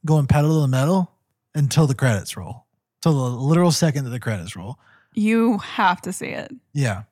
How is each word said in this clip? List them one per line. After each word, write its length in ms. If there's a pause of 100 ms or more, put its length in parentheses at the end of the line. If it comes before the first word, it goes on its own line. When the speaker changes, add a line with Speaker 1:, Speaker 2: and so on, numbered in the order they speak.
Speaker 1:
going 220
pedal 300
to 60
the 60
metal 440 (420)
until 320
the 80
credits 420
roll, 300 (360)
till 100
the 240
literal 340
second 340
that 60
the 100
credits 360
roll." 220 (360)
Speaker 2:
You 440
have 440
to 100
see 140
it. 260 (220)
Speaker 1:
Yeah. 380